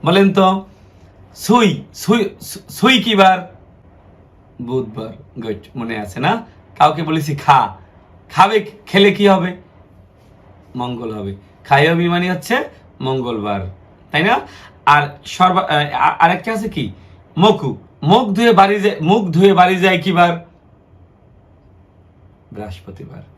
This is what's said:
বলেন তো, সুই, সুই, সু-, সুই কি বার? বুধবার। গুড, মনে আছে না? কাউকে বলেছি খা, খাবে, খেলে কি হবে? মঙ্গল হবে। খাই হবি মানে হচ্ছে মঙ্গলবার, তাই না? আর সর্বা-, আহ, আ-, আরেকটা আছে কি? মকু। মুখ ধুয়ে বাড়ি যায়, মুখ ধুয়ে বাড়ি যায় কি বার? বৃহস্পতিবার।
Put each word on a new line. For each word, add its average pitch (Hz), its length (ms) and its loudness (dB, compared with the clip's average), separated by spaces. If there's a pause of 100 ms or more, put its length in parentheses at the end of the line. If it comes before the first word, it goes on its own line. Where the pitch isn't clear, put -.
বলেন 190 280 4
তো, 190 320 2 (680)
সুই, 214 480 2 (100)
সুই, 208 360 -2 (120)
সু-, - 180 -16 (100)
সুই 254 340 0
কি 220 120 -2
বার? 190 240 4 (1200)
বুধবার। 117 520 -8 (280)
গুড, 110 200 -8 (140)
মনে 117 220 -8
আছে 104 220 -10
না? 208 260 -2 (320)
কাউকে 151 260 2
বলেছি 151 320 -4
খা, 127 400 0 (560)
খাবে, 202 400 2 (140)
খেলে 196 280 4
কি 202 140 2
হবে? 185 300 2 (1160)
মঙ্গল 120 420 -8
হবে। 98 180 -10 (320)
খাই 143 200 4
হবি 170 220 0
মানে 175 220 -2
হচ্ছে 185 240 -4 (460)
মঙ্গলবার, 117 600 -6 (500)
তাই 151 120 0
না? 233 160 0 (460)
আর 143 400 2
সর্বা-, 185 420 0
আহ, 147 260 -2
আ-, 143 260 0
আরেকটা 180 340 0
আছে 214 160 -6
কি? 110 220 -8 (480)
মকু। 160 380 2 (260)
মুখ 202 260 2
ধুয়ে 226 240 2
বাড়ি 196 260 4
যায়, 190 220 -2
মুখ 190 280 0
ধুয়ে 190 240 4
বাড়ি 185 220 4
যায় 185 260 0
কি 190 100 -4
বার? 175 340 0 (2000)
বৃহস্পতিবার। - 720 -16 (140)